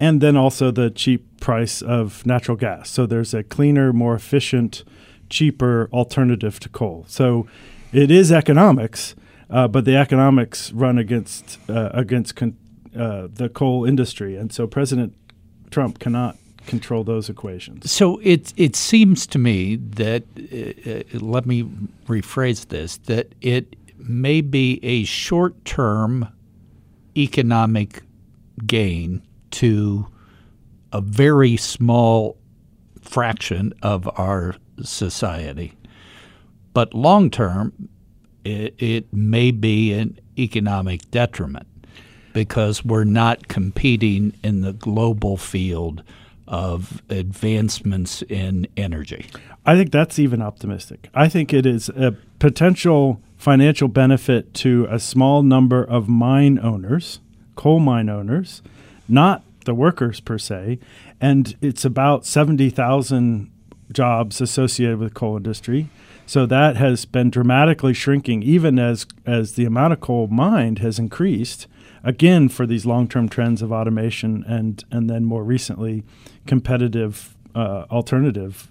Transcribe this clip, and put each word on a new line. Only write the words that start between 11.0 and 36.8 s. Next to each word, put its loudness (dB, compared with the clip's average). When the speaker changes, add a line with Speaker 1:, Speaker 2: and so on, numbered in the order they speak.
Speaker 1:
uh, -4
against -2
con-, -4
uh, -6
the -6
coal -2
industry. -2
And -10
so -4
President -4
Trump -4
cannot -4
control -6
those -4
equations. -14
Speaker 2:
So 2
it, 2
it 2
seems 4
to -2
me 0
that, -6
uh, -12
uh, -8
let -4
me -2
rephrase -4
this: -10
that -6
it -4
may -2
be 0
a -2
short-term -2
economic 0
gain -2
to 0
a -4
very 4
small 2
fraction -4
of -2
our -4
society. -8
But 0